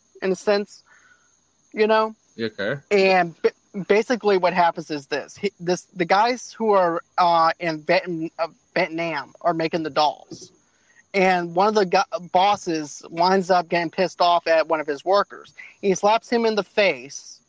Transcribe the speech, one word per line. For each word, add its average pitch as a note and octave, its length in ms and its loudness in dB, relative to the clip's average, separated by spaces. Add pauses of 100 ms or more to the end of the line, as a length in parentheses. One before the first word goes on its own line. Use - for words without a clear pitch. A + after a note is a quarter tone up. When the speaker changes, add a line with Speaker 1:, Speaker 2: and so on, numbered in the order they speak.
(220)
Speaker 1:
in F#3+ 100 -2
a F3+ 40 0
sense, - 480 -2 (920)
you G#3+ 140 0
know? A3 280 0 (240)
Speaker 2:
Okay. A2 360 -4 (160)
Speaker 1:
And F#3+ 500 2
b-, - 80 0 (380)
basically G#3 500 2
what F3 160 0
happens E3+ 380 0
is C#3+ 160 -8
this. - 300 -8
He, G3+ 220 -4
this, F3 240 -4 (120)
the F3+ 100 -2
guys A3 460 0
who A3 200 -2
are, F3 300 2 (160)
uh, E3+ 420 4
in D#3+ 220 -6
Viet-, E3 560 -2
uh, E3 100 -4 (280)
Vietnam D#3+ 680 -4
are E3+ 120 0
making E3 300 -4
the D#3 60 -6
dolls. - 640 -4 (640)
And F3+ 420 2
one G3 120 4
of G#3+ 80 0
the G#3 100 2
gu-, F3+ 340 -2 (120)
bosses F#3 800 -2
winds F3+ 400 0
up F3+ 200 2
getting E3+ 200 -2
pissed F#3 320 -2
off F3 260 2
at D#3+ 200 2
one F3 120 -2
of - 80 -8
his C#3+ 180 -6
workers. - 480 -2 (280)
He G3 140 0
slaps G#3 340 0
him A#3 160 0
in A3 100 0
the G3+ 80 -2
face, C#3+ 840 -4